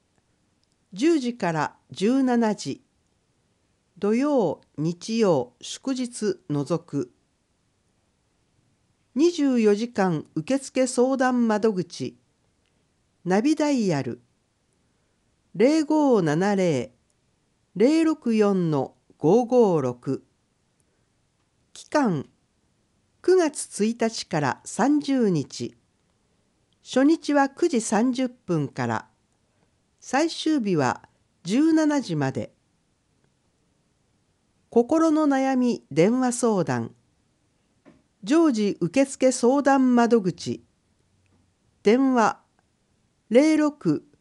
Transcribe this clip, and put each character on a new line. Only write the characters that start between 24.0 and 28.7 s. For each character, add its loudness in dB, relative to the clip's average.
日 -4
か -4
ら -2
三 0
十 0
日。 -4
初 0
日 0
は 2
九 -2
時 -2
三 -2
十 -4
分 -4
か -6